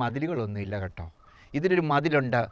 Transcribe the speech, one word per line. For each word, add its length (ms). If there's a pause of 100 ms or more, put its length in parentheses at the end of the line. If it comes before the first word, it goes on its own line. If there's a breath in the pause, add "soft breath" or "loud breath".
മതിലുകളൊന്നുമില്ല 800
കേട്ടോ. 240 (520 soft breath)
ഇതിനൊരു 320
മതിലുണ്ട്, 480 (140)